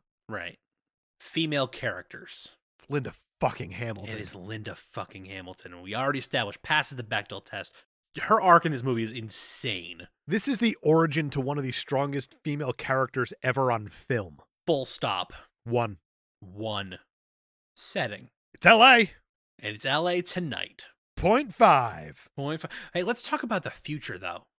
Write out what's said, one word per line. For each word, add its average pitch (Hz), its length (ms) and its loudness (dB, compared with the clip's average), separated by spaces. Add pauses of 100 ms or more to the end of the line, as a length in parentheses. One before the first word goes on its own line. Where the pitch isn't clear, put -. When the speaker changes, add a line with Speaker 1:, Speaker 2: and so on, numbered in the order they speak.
(300)
Speaker 1:
Right. 87 280 -10 (640)
Female 151 480 -2
characters. - 840 -10 (260)
Speaker 2:
It's - 100 -18
Linda 135 240 -4 (280)
fucking 123 300 -2
Hamilton. 104 460 -10
Speaker 1:
It 107 40 -8
is 92 140 -8
Linda 101 400 -12
fucking - 500 -14
Hamilton. 90 560 -16
We 98 120 -12
already 135 260 -2
established, 117 440 -4
passes 151 340 0
the 120 60 -6
Bechdel 104 420 -6
test. - 300 -12 (460)
Her 214 200 4
arc 175 240 10
in 160 60 0
this 120 120 -4
movie 120 200 0
is 110 80 -6
insane. 95 960 0 (200)
Speaker 2:
This 190 200 0
is 262 120 0
the 233 220 2
origin 156 500 4
to 143 100 -2
one 139 160 -2
of 143 80 -4
the 127 80 -6
strongest 139 680 -2
female 143 280 -4
characters 131 600 -2 (100)
ever 131 300 2
on 107 160 -4
film. 95 480 -6 (300)
Speaker 1:
Full 139 180 2
stop. 95 480 -4 (320)
Speaker 2:
One. 117 320 -2 (420)
Speaker 1:
One. 101 600 -8 (760)
Setting. 123 540 -6 (240)
Speaker 2:
It's - 120 0
L 220 180 10
A. 247 260 8 (500)
Speaker 1:
And 107 160 -8
it's 107 100 -8
L 151 220 0
A 180 140 -2
tonight. 160 640 -6 (380)
Speaker 2:
Point 226 300 4
five. 123 840 4
Speaker 1:
Point 147 240 -4
five. - 120 -12 (220)
Hey, 180 100 0
let's 233 200 -2
talk - 200 -2
about 220 200 -2
the - 60 -6
future, 139 480 -8
though. 90 260 -10 (160)